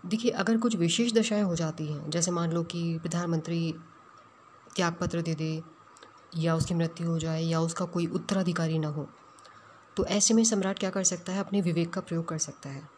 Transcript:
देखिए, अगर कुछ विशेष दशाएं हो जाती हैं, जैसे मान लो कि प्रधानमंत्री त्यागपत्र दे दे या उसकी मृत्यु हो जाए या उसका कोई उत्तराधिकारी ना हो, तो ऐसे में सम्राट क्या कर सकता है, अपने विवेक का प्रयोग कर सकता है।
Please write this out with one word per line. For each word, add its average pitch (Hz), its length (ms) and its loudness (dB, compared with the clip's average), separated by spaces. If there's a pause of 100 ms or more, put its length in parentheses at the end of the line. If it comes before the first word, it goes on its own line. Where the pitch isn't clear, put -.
देखिए, 226 260 0
अगर 226 260 2
कुछ 233 180 2
विशेष 180 380 2
दशाएं 214 300 4
हो 175 120 2
जाती 156 320 -2
हैं, 151 220 -6
जैसे 170 220 0
मान 170 200 2
लो 170 120 0
कि 165 360 -4
प्रधानमंत्री 170 720 -2 (1000)
त्यागपत्र 170 460 0
दे 165 140 -2
दे 160 280 -4 (720)
या 165 200 2
उसकी 165 180 0
मृत्यु 165 340 0
हो 165 120 0
जाए 160 220 -2
या 165 180 2
उसका 165 260 0
कोई 175 220 -2
उत्तराधिकारी 170 720 0
ना 156 80 0
हो, 147 220 -6 (880)
तो - 80 2
ऐसे 202 280 4
में 226 100 8
सम्राट 196 360 0
क्या 190 100 -2
कर 190 140 -2
सकता 185 300 -2
है, 196 60 -2
अपने 196 220 0
विवेक 170 320 0
का 190 80 -2
प्रयोग 165 260 -4
कर 160 100 -4
सकता - 320 -6
है। 143 280 -12